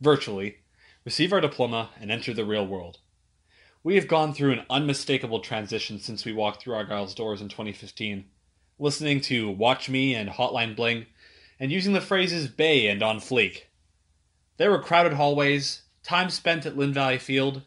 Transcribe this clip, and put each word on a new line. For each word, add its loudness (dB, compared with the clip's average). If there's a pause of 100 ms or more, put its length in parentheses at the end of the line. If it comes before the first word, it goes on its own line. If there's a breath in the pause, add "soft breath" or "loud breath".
virtually, 0 (480 soft breath)
receive 0
our 4
diploma, -2
and -10
enter -4
the -2
real 0
world. -10 (840 soft breath)
We 4
have 4
gone 2
through 2
an -2
unmistakable 0
transition -6
since -12
we -6
walked -2
through -6
Argyle's -6
doors -6
in -10
twenty -10
fifteen, -8 (520)
listening 0
to 0
Watch 2
Me 0
and -4
Hotline -2
Bling, -2 (520 soft breath)
and -2
using 0
the 4
phrases 0
"Bay" 4
and 2
"on 2
fleek." 0 (960)
There 4
were 4
crowded 4
hallways, 2 (220)
time 0
spent -2
at -6
Lynn 0
Valley 0
Field, -2